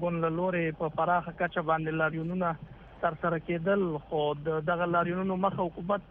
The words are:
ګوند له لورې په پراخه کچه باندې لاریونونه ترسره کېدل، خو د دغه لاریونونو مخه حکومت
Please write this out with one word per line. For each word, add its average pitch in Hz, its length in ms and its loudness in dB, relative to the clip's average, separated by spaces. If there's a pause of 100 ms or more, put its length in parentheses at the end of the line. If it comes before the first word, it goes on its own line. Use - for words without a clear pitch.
ګوند 170 240 0
له 165 120 2
لورې 175 440 0
په 165 40 0 (140)
پراخه 175 400 2
کچه 175 300 0
باندې 160 320 2
لاریونونه 165 500 0 (480)
ترسره 170 380 0 (100)
کېدل، 175 340 2 (240)
خو 156 160 0 (240)
د 156 140 0 (100)
دغه 175 240 2
لاریونونو 180 500 2
مخه 185 220 2
حکومت 196 440 -4